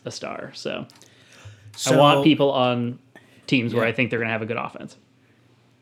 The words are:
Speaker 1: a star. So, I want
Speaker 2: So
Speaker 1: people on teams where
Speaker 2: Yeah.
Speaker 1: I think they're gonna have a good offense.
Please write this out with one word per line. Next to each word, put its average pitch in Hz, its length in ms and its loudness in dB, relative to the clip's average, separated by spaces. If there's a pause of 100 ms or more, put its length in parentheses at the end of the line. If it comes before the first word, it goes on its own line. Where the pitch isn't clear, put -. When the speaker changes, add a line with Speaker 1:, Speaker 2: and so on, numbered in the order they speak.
Speaker 1:
a 117 60 -10
star. - 440 -12
So, - 320 -10 (1040)
I 131 80 4
want 143 220 8
Speaker 2:
So 139 60 2
Speaker 1:
people 143 260 4
on 123 480 0 (480)
teams 120 280 0
where 117 100 2
Speaker 2:
Yeah. 113 60 0
Speaker 1:
I - 20 -2
think 113 180 -2
they're 120 80 -4
gonna 113 140 -4
have 110 100 -4
a 110 40 -8
good 113 120 -6
offense. - 380 -12 (840)